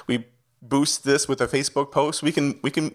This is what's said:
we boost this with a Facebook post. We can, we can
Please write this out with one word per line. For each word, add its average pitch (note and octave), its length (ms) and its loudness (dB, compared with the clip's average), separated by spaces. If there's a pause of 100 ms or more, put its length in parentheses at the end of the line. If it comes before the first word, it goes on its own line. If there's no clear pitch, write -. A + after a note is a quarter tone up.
we A#2+ 180 -2 (360)
boost C#3 420 0
this C#3 240 2
with C3 140 0
a A#2+ 60 0
Facebook C#3+ 440 -2
post. D3 300 0
We D3 100 0
can, C#3+ 300 0
we C3+ 80 -2
can D#3 260 -4